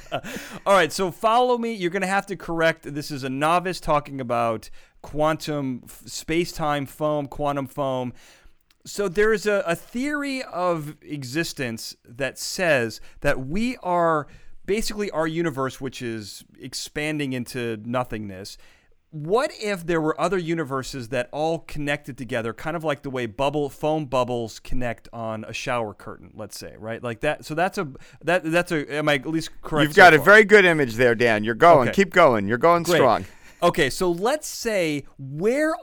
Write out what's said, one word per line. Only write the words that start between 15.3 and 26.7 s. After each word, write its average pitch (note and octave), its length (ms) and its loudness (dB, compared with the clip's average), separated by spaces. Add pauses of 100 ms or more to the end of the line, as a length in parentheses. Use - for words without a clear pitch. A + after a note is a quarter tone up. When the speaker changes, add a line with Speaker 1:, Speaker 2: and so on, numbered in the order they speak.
Speaker 1:
which C3 200 -10
is A2+ 420 -10 (160)
expanding D3 760 -6
into A#2 520 -6
nothingness. G#2+ 720 -6 (540)
What G3 400 -2 (100)
if G3+ 240 -4
there E3 160 0
were D#3 180 0
other F3+ 200 0
universes C#3 720 -6
that B2 220 -4
all D#3+ 280 -2
connected C#3+ 580 -6
together, A#2 340 -6
kind D#3 240 -8
of D#3+ 80 -8
like D3 200 -4
the C#3 80 -8
way B2+ 160 -2
bubble, C#3+ 420 -2
foam D#3 360 -2
bubbles A#2+ 540 -2
connect B2 540 -2
on A2+ 320 -8
a A#2 80 -14
shower A#2+ 400 -4
curtain, - 400 -18
let's G#2 240 -14
say, D#2 220 -16